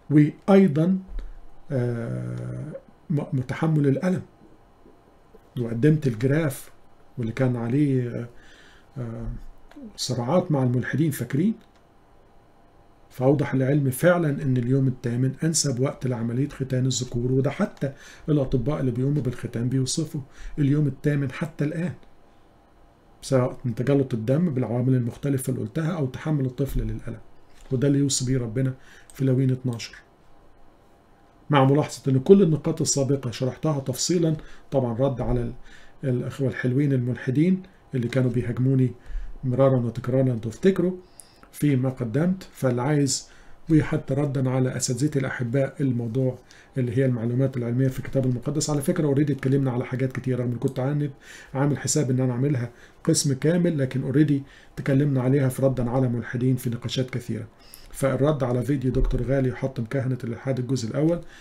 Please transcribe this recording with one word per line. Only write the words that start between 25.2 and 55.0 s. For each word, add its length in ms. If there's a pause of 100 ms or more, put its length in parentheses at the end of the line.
اللي 120
قلتها 300
أو 140
تحمل 400
الطفل 340
للألم، 400 (520)
وده 160
اللي 100
يوصي 280
بيه 120
ربنا 360 (380)
في 120
لاويين 260
اتناشر. 460 (1500)
مع 140
ملاحظة 480
إن 60
كل 240
النقاط 380
السابقة 500
شرحتها 500
تفصيلًا، 560 (340)
طبعًا 280
رد 220
على 200
ال-، 140 (500)
الأخوة 440
الحلوين 440
الملحدين 680 (320)
اللي 140
كانوا 220
بيهاجموني 640 (520)
مرارًا 320
وتكرارًا 520
لو 100
تفتكروا 540 (600)
فيما 340
قدمت، 640
فاللي 300
عايز، 460 (420)
وحتى 440
ردا 360
على 260
أساتذتي 420
الأحباء 640
الموضوع 580 (400)
اللي 200
هي 80
المعلومات 500
العلمية 320
في 100
الكتاب 280
المقدس. 440
على 120
فكرة 240
اوريدي 260
اتكلمنا 380
على 140
حاجات 280
كتير، 280
رغم 100
إن 80
كنت 220
عامل، 300 (440)
عامل 240
حساب 320
إن 100
أنا 120
أعملها 380 (340)
قسم 280
كامل، 460
لكن 240
اوريدي 400 (320)
اتكلمنا 480